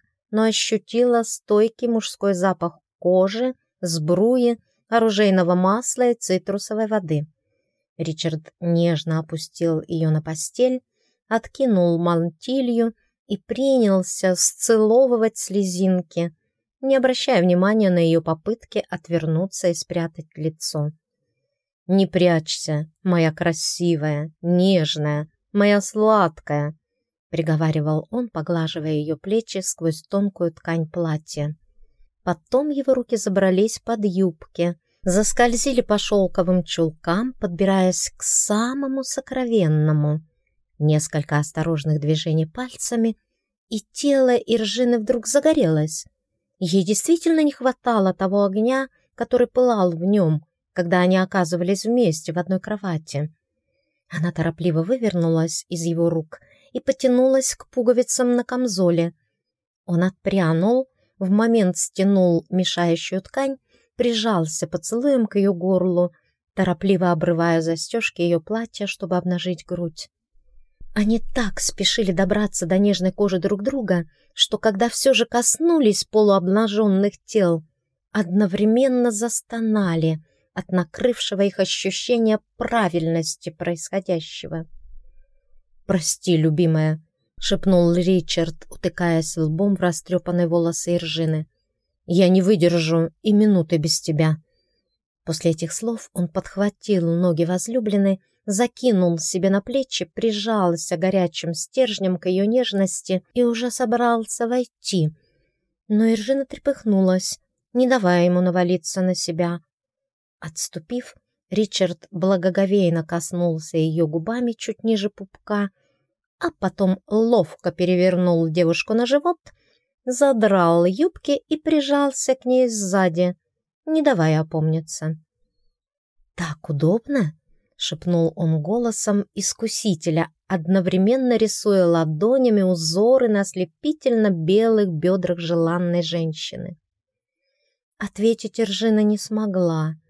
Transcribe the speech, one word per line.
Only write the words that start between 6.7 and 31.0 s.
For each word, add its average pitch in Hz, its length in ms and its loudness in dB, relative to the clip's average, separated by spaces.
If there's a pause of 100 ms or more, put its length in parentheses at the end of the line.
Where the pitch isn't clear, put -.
воды. 160 400 -2 (720)
Ричард 160 600 -6
нежно 170 600 0
опустил 160 680 -4
ее 160 240 0
на 156 100 0
постель, 247 600 -4 (460)
откинул 208 720 0
мантилью 226 960 -2 (340)
и 202 100 -4
принялся 220 1000 0
сцеловывать 226 1000 2
слезинки, 185 1000 -2 (460)
не 269 140 2
обращая 254 460 2
внимания 185 480 4
на 175 100 2
ее 165 220 4
попытки 170 680 -6
отвернуться 170 800 -2
и 170 40 0
спрятать 165 640 -6
лицо. 156 560 -6 (960)
«Не 190 200 4
прячься, 160 840 0 (120)
моя 170 280 2
красивая, 160 1000 -2 (100)
нежная, 160 880 0 (240)
моя 202 280 4
сладкая», 170 960 0 (540)
приговаривал 156 840 -2
он, 240 180 -6
поглаживая 160 640 -4
ее 151 240 -4
плечи 202 440 -4
сквозь 160 420 -4
тонкую 196 480 -2
ткань 165 380 -4
платья. 156 680 -6 (720)